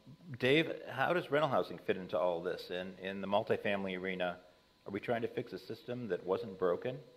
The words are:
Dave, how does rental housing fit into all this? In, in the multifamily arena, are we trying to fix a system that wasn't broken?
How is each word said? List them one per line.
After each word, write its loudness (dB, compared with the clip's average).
Dave, 4
how 2
does 0
rental 4
housing 2
fit 0
into -4
all 2
this? -4
In, -4
in -4
the -4
multifamily 2
arena, -2
are -8
we -2
trying 0
to -2
fix -6
a -8
system -8
that 0
wasn't 0
broken? 2